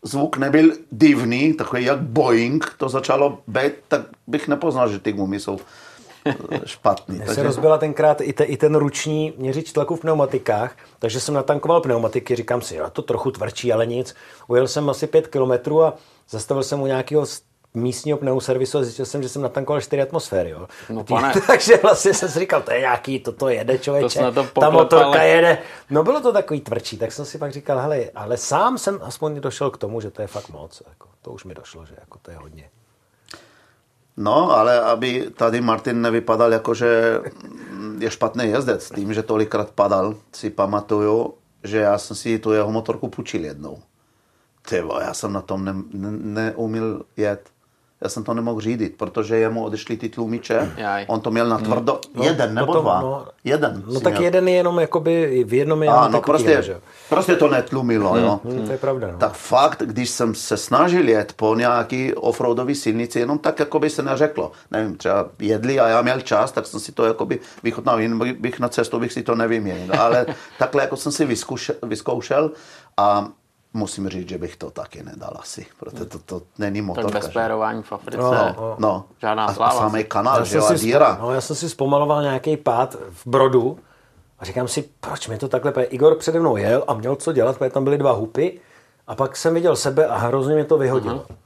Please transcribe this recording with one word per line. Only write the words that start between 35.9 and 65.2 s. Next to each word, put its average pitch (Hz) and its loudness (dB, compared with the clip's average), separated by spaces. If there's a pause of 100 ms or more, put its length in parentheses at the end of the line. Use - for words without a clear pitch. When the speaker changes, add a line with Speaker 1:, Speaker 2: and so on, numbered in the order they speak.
Speaker 1:
nevypadal 117 2
jako, 113 0
že 113 2 (800)
je 110 -2
špatný 120 -2
jezdec, 120 -2
tím, 101 -4
že 110 -2
tolikrát 107 -2
padal, 101 2 (180)
si - -8
pamatuju, 104 0 (300)
že 104 -4
já 104 2
jsem 104 -8
si 113 -2
tu 110 -2
jeho 107 2
motorku 113 -4
půjčil 110 -6
jednou. 73 -12 (920)
Ty 92 0
vole, - -4
já - -6
jsem 101 -6
na 98 -4
tom 95 -6
ne-, 95 -4 (200)
ne-, 104 -6 (400)
neuměl 113 -4 (160)
jet. 104 -2 (600)
Já - -6
jsem 110 -8
to 117 -4
nemohl 113 -4
řídit, 110 -4
protože 107 -4
jemu 113 0
odešly 107 -6
ty 113 -8
tlumiče, 117 -2
Speaker 3:
Jaj. 101 -4
Speaker 1:
on 113 -2
to 110 -4
měl 117 2
na 113 0
tvrdo, 113 0
Speaker 2:
Hmm. - -8
No, 123 -2
Speaker 1:
jeden 135 0
nebo 131 0
Speaker 2:
potom, 160 2
Speaker 1:
dva. 92 2
Speaker 2:
no, 135 -6 (180)
Speaker 1:
Jeden 120 0
Speaker 2:
no 117 -6
Speaker 1:
si 135 -2
Speaker 2:
tak 175 4
Speaker 1:
měl. 175 0
Speaker 2:
jeden 185 4
jenom, 175 2
jakoby 160 2
v 107 -2
jednom 156 2
je 151 4
jenom 123 8
Speaker 1:
Ano, 120 6
Speaker 2:
tekutý, 117 2
Speaker 1:
prostě, 143 4
Speaker 2:
že 101 -6
jo? 87 -8 (320)
Speaker 1:
prostě 185 2
to 151 4
netlumilo, 117 2
Speaker 3:
Hmm. 95 4
Speaker 1:
jo. 101 2
Speaker 2:
Hmm, 123 -6
to 113 -6
je 135 -4
pravda, 131 -2
no. 87 -12
Speaker 1:
Tak 104 0
fakt, 143 2
když 117 -4
jsem 113 -2
se - -4
snažil 156 2
jet 104 2
po 110 2
nějaký 123 0
offroadový 120 0
silnici, 117 -2
jenom 135 0
tak, 156 -2
jakoby 151 0
se 151 -4
neřeklo. 139 -2 (200)
Nevím, 104 -4
třeba 95 0 (100)